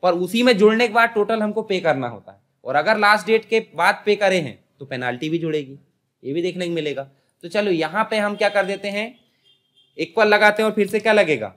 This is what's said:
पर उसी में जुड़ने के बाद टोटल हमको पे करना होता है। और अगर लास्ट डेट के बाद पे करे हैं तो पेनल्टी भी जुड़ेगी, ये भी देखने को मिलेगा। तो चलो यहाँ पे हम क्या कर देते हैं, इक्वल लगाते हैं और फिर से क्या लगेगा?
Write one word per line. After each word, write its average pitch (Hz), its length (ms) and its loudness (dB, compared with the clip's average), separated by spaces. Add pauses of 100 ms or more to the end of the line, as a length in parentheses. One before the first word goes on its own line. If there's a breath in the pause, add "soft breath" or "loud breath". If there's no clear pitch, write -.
पर 180 120 2
उसी 180 280 -2
में 247 140 4
जुड़ने 220 300 4
के 208 60 -4
बाद 233 160 4
टोटल 220 320 0
हमको 214 220 -4
पे 196 180 -4
करना 139 260 0
होता 101 240 -14
है। - 100 -20 (240)
और 131 100 -4
अगर 185 220 2
लास्ट 208 300 2
डेट 220 180 2
के 220 140 0 (160)
बाद 185 300 2
पे 208 120 2
करे 190 220 2
हैं 120 180 -8 (220)
तो 139 60 -16
पेनल्टी 127 440 -6
भी 165 80 -2
जुड़ेगी, 151 420 -6 (440)
ये 131 100 -8
भी 170 80 -2
देखने 175 260 -4
को 170 60 -4
मिलेगा। 147 300 -6 (400)
तो 175 60 -14
चलो 208 220 -2
यहाँ 165 340 -2
पे 214 120 -4
हम 208 180 -2
क्या 202 140 0
कर 202 160 0
देते 196 240 -8
हैं, 208 180 -6 (920)
इक्वल 214 300 0
लगाते 208 360 4
हैं 214 60 2
और 214 60 -6
फिर 208 120 0
से 208 120 -2
क्या 220 140 2
लगेगा? 147 440 0